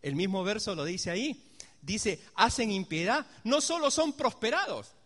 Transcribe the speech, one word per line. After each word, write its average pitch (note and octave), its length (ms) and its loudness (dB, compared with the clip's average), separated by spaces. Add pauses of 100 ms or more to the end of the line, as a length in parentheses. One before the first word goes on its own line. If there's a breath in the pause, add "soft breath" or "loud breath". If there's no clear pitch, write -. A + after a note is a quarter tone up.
El C#3 140 -4
mismo F#3 300 0
verso G#3+ 300 -2
lo D3 100 -4
dice F3+ 260 -4
ahí. A#3+ 340 -4 (360 loud breath)
Dice, F#3+ 400 -2 (140 loud breath)
"Hacen A3+ 360 4
impiedad, F#3+ 540 0 (180 loud breath)
no C4 160 4
solo D#4 320 2
son D#4 220 2
prosperados". A#3 800 -2 (140)